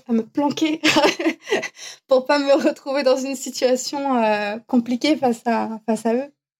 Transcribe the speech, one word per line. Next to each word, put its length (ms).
à 60
me 100
planquer 580
<laughs> 640
pour 180
pas 120
me 160
retrouver 480
dans 160
une 160
situation, 920
euh, 440
compliquée 480
face 300
à, 420
face 180
à 80
eux. 180